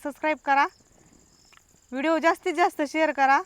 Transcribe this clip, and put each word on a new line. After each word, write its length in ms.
सबस्क्राईब 420
करा. 200
व्हिडिओ 260
जास्तीत 360
जास्त 360
शेअर 220
करा. 340